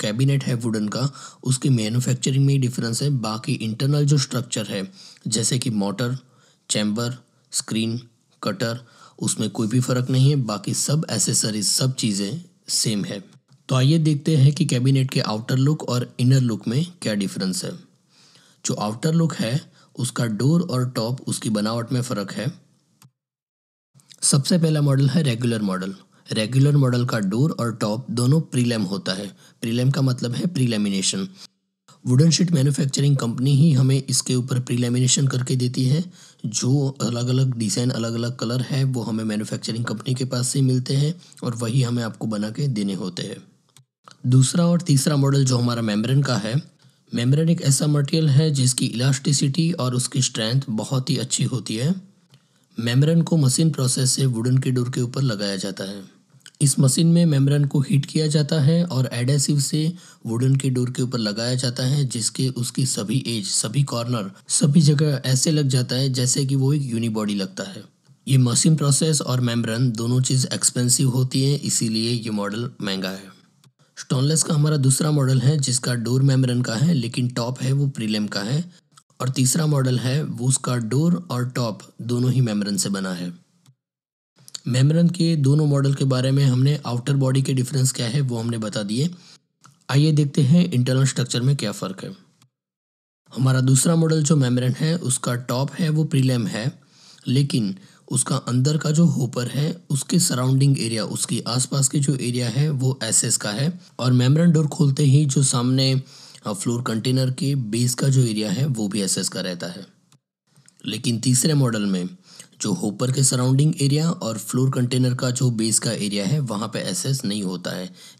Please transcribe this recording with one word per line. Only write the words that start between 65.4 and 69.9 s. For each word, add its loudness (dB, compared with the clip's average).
लग 2
जाता 0
है 0
जैसे 0
कि 0
वो 2
एक 2
यूनिबॉडी -2
लगता -6
है। -14
ये 4
मशीन 4
प्रोसेस 2
और -2
मेम्ब्रेन 0